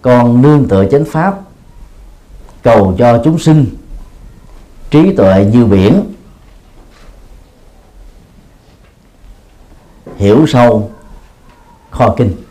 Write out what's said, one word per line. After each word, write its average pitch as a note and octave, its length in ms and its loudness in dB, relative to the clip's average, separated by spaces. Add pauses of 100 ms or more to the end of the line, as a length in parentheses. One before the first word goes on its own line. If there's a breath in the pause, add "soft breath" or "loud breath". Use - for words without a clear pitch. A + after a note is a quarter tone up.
Con B2 400 2
nương C#3+ 260 2
tựa G2 220 0
chánh C#3+ 140 0
pháp, F#3 360 -6 (1200)
cầu G2+ 360 0
cho A#2+ 260 2
chúng D#3+ 140 -2
sinh, D#3 280 2 (1200)
trí E3+ 260 0
tuệ G2 360 2
như A#2+ 120 2
biển, G2+ 400 0 (4000)
hiểu A2 300 2
sâu A#2+ 440 0 (1000)
kho - 260 -2
kinh. G#2+ 160 -4 (180)